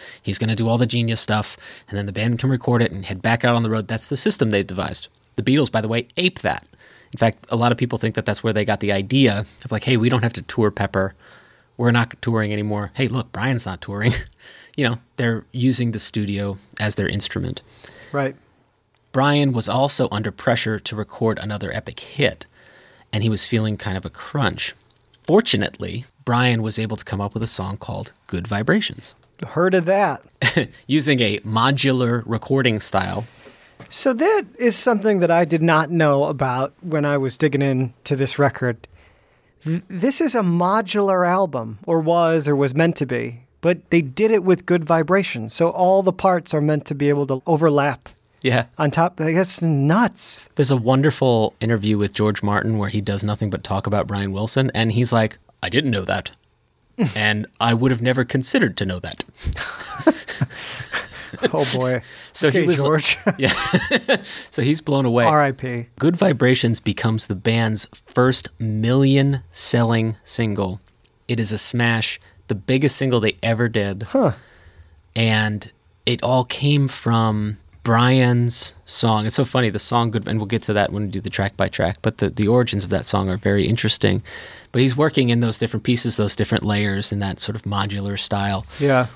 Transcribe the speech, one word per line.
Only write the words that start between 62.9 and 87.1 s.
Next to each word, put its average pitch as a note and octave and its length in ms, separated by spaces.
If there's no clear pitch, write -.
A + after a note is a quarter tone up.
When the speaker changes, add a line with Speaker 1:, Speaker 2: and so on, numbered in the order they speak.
Speaker 2:
<laughs> F3+ 100
Speaker 1:
Yeah. C3 140
<laughs> - 720
So - 400
he's D3 180
blown C#3 240
away. A#2+ 200
Speaker 2:
R D3+ 180
I C#3 100
P. B2 340
Speaker 1:
Good E3 180
Vibrations B2+ 640
becomes A2 460
the G#2 80
band's A2 520
first B2+ 420
million-selling A#2 1600
single. G#2 560
It A#2 140
is A2 120
a G#2+ 60
smash, A#2 640
the A#2 60
biggest C3 420
single C3 240
they G#2+ 220
ever A#2 260
did. G2+ 360
Speaker 2:
Huh. G3+ 280
Speaker 1:
And G#2+ 540
it B2 160
all B2+ 220
came C#3+ 420
from A2 720
Brian's A#2+ 920
song. A2 420
It's G#2+ 100
so C#3 80
funny, A#2+ 260
the G2+ 80
song A#2 340
Good, A2 160
and A2+ 100
we'll G#2 80
get G#2+ 180
to A2 100
that G2+ 180
when G#2 140
we - 40
do F#2 100
the G#2 100
track - 260
by F#2+ 120
track, - 320
but - 180
the, G2+ 120
the G#2 180
origins A2+ 360
of F2+ 60
that F#2+ 160
song G2 220
are F#2 80
very G2+ 300
interesting. G#2+ 560
But B2 100
he's B2+ 140
working C#3+ 320
in A#2+ 120
those A2+ 200
different A2+ 240
pieces, A#2+ 320
those G#2 180
different - 300
layers G#2 480